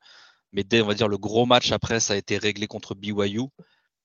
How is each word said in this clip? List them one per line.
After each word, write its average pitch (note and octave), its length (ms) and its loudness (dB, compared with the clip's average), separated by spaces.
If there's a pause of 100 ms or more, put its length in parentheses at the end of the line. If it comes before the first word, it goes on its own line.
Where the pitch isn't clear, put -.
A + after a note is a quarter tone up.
(520)
mais G2 120 -2
dès, A2+ 180 4
on G#2 60 2
va G#2 60 2
dire, G#2+ 140 0
le G2+ 100 0
gros G#2+ 300 2
match B2 240 4
après, A2+ 280 0
ça A2 140 0
a G2+ 40 0
été G2+ 200 -2
réglé G#2 300 -4
contre G#2+ 260 -10
B G2 120 -14
Y G2+ 320 -2
U. C3 100 -4 (580)